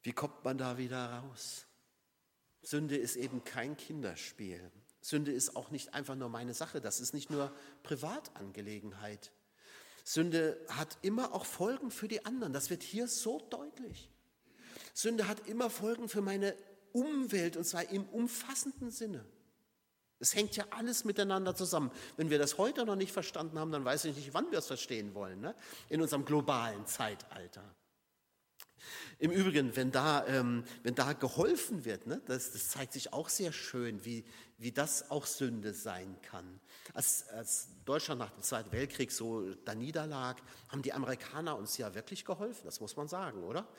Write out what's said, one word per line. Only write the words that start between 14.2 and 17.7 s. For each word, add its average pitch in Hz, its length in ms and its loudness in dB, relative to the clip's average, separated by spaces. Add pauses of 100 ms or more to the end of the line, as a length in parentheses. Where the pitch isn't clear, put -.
Sünde 220 340 4
hat 208 200 -2
immer 226 220 2
Folgen 226 400 0
für 208 120 2
meine 196 340 2 (360)
Umwelt, 240 680 4
und 165 80 0
zwar 170 240 0